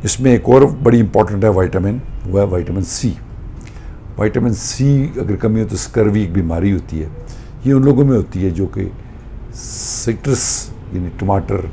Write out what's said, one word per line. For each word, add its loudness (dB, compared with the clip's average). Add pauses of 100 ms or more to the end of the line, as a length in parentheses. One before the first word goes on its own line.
इसमें 2
एक 2
और 10 (180)
बड़ी 6
important 2
है 6
vitamin, 0 (220)
वो 0
है 4
vitamin -2
सी। -2 (1080)
Vitamin 0
सी 0
अगर -2
कमी 0
हो 0
तो -6
scurvy 2
एक -4
बीमारी 0
होती -4
है। -6 (560)
ये 4
उन 6
लोगों 6
में 4
होती -2
है 2
जो -2
कि -6 (640)
सिट्रस -2 (480)
यानी -4 (100)
टमाटर 0